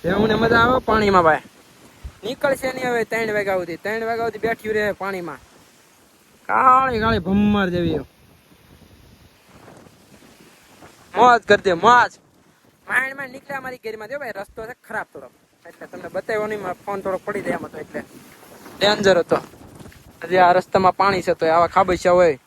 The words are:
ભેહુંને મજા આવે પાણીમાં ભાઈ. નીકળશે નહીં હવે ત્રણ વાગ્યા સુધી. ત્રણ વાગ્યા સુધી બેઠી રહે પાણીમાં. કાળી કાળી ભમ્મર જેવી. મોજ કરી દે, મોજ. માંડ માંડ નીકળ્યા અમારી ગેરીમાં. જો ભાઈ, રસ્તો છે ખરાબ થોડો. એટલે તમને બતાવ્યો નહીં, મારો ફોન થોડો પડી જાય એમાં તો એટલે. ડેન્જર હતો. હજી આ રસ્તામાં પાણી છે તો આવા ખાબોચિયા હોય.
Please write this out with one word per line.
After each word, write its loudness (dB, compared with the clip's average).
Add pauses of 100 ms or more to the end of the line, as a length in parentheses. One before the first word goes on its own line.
ભેહુંને 0
મજા 2
આવે 2
પાણીમાં 2
ભાઈ. 2 (840)
નીકળશે -4
નહીં -6
હવે -2
ત્રણ -6
વાગ્યા -2
સુધી. -8
ત્રણ -8
વાગ્યા -4
સુધી -10
બેઠી -6
રહે -2
પાણીમાં. -10 (1080)
કાળી 4
કાળી 0
ભમ્મર 0
જેવી. -2 (3250)
મોજ 6
કરી 4
દે, 2
મોજ. 4 (760)
માંડ -4
માંડ -12
નીકળ્યા -14
અમારી -14
ગેરીમાં. -12
જો -10
ભાઈ, -12
રસ્તો -14
છે -16 (120)
ખરાબ -10
થોડો. -18 (360)
એટલે -20
તમને -16
બતાવ્યો -6
નહીં, -8
મારો -8 (100)
ફોન -6
થોડો -4
પડી -6
જાય -4
એમાં -12
તો -16
એટલે. -12 (720)
ડેન્જર 2
હતો. 0 (880)
હજી 0
આ 6
રસ્તામાં 2
પાણી 0
છે 0
તો -4
આવા 4
ખાબોચિયા 2
હોય. 4